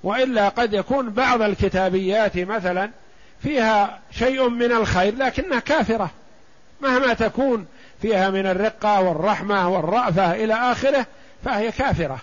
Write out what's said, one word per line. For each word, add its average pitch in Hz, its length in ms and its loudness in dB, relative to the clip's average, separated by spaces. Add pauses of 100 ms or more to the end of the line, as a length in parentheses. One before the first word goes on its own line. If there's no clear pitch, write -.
وإلا 220 460 0
قد 226 260 0
يكون 240 360 -2
بعض 247 320 2
الكتابيات 190 960 0
مثلًا 185 520 -4 (520)
فيها 220 560 0 (120)
شيء 262 380 0
من 240 240 0
الخير 214 440 2
لكنها 269 440 -2
كافرة، 226 500 0 (720)
مهما 254 340 2
تكون 226 520 0 (360)
فيها 196 280 2
من 190 160 -2
الرقة 208 540 0
والرحمة 185 680 0
والرأفة 185 680 0
إلى 220 200 0
آخره 254 520 0 (380)
فهي 220 280 -2
كافرة. 165 500 -2